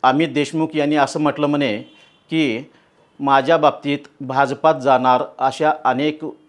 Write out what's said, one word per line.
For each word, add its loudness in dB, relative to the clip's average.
अमित 2
देशमुख -2
यांनी 0
असं 0
म्हटलं 0
म्हणे -2
की, -2
"माझ्या 2
बाबतीत 0
भाजपात 0
जाणार 2
अशा -2
अनेक -2